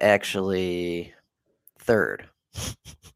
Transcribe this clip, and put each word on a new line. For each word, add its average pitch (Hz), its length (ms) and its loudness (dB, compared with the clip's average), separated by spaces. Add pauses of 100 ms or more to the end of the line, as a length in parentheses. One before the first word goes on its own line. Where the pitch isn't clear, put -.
actually 92 1120 0 (640)
third. 85 480 0 (880)